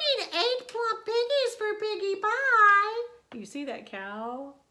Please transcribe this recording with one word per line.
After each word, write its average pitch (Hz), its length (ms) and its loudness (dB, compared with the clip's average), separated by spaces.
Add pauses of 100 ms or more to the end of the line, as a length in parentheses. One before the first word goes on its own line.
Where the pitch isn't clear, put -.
need 480 360 0
eight 494 300 0
plump 453 380 -2
piggies 480 500 0
for 427 240 -4
piggy 392 400 -2
pie. 440 1160 2
You 202 80 -10
see 285 180 -10
that 233 220 -8
cow? 226 680 -8 (160)